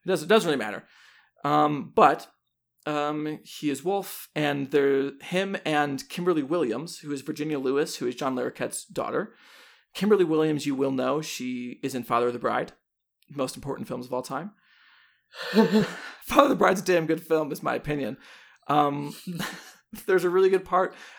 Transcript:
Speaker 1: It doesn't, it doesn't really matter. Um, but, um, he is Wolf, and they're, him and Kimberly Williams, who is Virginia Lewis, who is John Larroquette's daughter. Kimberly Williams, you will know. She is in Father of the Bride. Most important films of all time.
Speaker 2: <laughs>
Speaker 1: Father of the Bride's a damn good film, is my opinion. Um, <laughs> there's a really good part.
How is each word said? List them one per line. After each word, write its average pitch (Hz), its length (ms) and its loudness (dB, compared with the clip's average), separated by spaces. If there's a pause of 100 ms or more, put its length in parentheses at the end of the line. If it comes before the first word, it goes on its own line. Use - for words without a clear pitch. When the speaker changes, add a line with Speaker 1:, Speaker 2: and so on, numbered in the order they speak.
Speaker 1:
It - 20 -16
doesn't, 160 200 0
it - 20 2
doesn't 208 180 4
really 139 160 0
matter. 104 200 -8 (600)
Um, 147 520 2
but, 156 320 6 (580)
um, 151 580 -4
he - 260 -6
is 135 140 -4
Wolf, 190 520 -6
and 143 360 -2
they're, 139 400 4 (100)
him 196 440 -2
and 147 440 0
Kimberly 175 340 2
Williams, 143 560 -2
who 151 120 -10
is 139 100 -6
Virginia 151 380 -6
Lewis, 135 380 0
who 127 100 -4
is 127 80 -4
John 131 200 -4
Larroquette's 123 500 -6
daughter. - 480 -4 (600)
Kimberly 196 300 4
Williams, 156 420 2
you 143 100 -2
will 135 160 0
know. 131 300 0
She 127 600 -8
is 135 120 -4
in 120 80 -4
Father 120 240 2
of 120 60 0
the 120 60 -6
Bride. 120 340 -2 (600)
Most 139 220 -4
important - 320 -8
films 123 180 -10
of 123 80 -12
all 127 80 -2
time. 147 300 -8 (540)
Speaker 2:
<laughs> - 480 -14
Speaker 1:
Father 214 880 2
of 285 60 4
the 233 60 2
Bride's 185 260 4
a - 40 -8
damn 170 200 2
good 160 160 0
film, 156 300 0
is 156 120 -10
my 131 120 -2
opinion. 139 420 -4 (500)
Um, 143 480 0 (440)
<laughs> - 460 -20
there's 185 180 4
a 180 60 2
really 190 200 6
good 190 160 2
part. 185 280 0 (260)